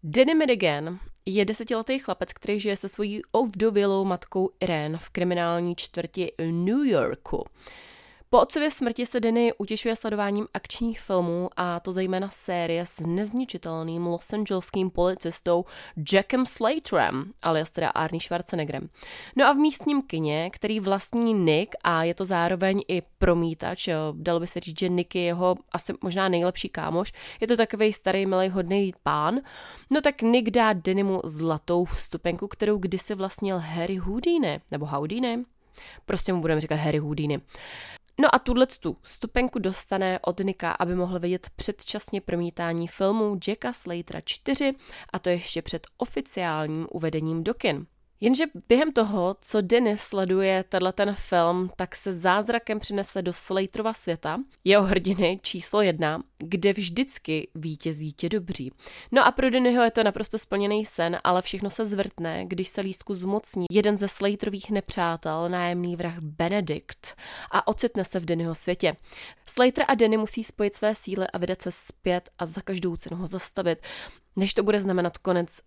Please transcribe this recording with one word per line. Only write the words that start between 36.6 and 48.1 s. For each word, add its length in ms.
říkat 160
Harry 220
Houdini. 420
No 140
a 40
tuhletu 640
stupenku 560
dostane 640
od 180
Nicka, 320
aby 220
mohl 240
vidět 380
předčasně 640
promítání 680
filmu 500
Jacka 240
Slatera 520
čtyři, 500
a 60
to 100
ještě 340
před 240
oficiálním 920
uvedením 540
do 100
kin. 320